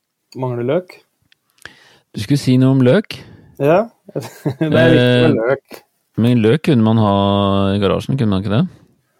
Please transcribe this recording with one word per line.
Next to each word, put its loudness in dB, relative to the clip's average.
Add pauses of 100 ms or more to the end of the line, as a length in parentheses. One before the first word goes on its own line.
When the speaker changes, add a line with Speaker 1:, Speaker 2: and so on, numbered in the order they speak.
(360)
Speaker 1:
Mangler -8
løk? -6 (1120)
Speaker 2:
Du -10
skulle -2
si 0
noe 4
om 2
løk. 0 (420)
Speaker 1:
Ja, 0 (100)
<laughs> -20
det -8
er -
viktig -6
med 2
Speaker 2:
Eh, 2
Speaker 1:
løk. -6 (340)
Speaker 2:
men 2
løk 2
kunne 2
man 2
ha 0
i -2
garasjen, -2
kunne -2
man -2
ikke -2
det? -2 (520)